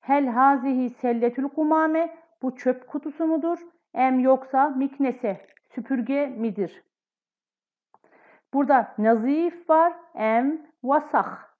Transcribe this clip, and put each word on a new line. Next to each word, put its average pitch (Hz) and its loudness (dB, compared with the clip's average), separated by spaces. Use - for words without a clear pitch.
Hel 277 0
hazihi 254 2
selletül 240 -2
kumame, 320 0
bu 254 -4
çöp 254 -4
kutusu 302 -6
mudur? 330 -2
Em 262 2
yoksa 262 2
miknese 262 -4
süpürge 269 -4
midir? 214 -6
Burada 269 2
nazif 269 0
var, 330 4
em 247 -2
vasah. - 0